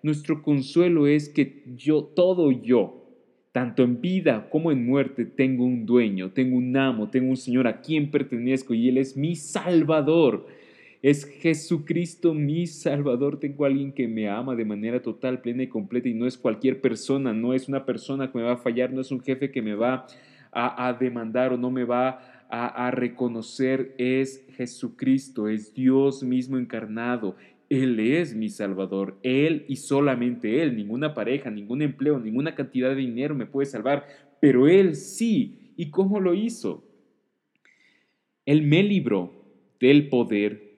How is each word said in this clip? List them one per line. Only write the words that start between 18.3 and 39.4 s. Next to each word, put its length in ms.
que 60
me 80
va 80
a 60
fallar, 340
no 80
es 100
un 100
jefe 300
que 120
me 120
va 300
a, 360
a 40
demandar 600
o 20
no 140
me 140
va 360
a, 360
a 40
reconocer. 1080
Es 500
Jesucristo, 920
es 240
Dios 500
mismo 360
encarnado. 760
Él 280
es 360
mi 160
Salvador, 720
Él 460
y 80
solamente 840
Él, 140
ninguna 380
pareja, 360
ningún 300
empleo, 400
ninguna 340
cantidad 360
de 60
dinero 380
me 120
puede 180
salvar, 400
pero 300
Él 280
sí. 840
¿Y 100
cómo 320
lo 140
hizo? 500
Él 220
me 160
libró 500